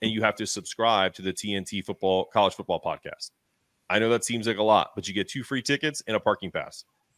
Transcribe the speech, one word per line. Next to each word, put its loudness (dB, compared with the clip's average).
and 0
you -2
have 4
to -6
subscribe 0
to -16
the -2
T -4
N -2
T -6
football, 0
college 2
football -4
podcast. -8
I 2
know 4
that 2
seems -2
like 0
a 2
lot, 6
but -6
you -6
get -2
two -8
free -4
tickets -2
and 2
a 0
parking 0
pass. -8